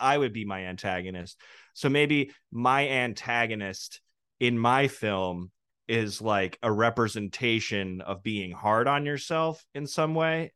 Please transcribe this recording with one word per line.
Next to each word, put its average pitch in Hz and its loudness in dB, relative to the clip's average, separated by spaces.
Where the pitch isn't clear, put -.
I 135 4
would 131 0
be 113 -6
my 95 -6
antagonist. 92 -6
So - 0
maybe 147 2
my 127 2
antagonist 117 -4
in 120 4
my 127 4
film 92 -2
is, 110 -2
like, 101 0
a 113 2
representation 107 0
of 95 -8
being 101 -4
hard 110 2
on 143 2
yourself 160 -2
in 143 -6
some 156 0
way, 160 0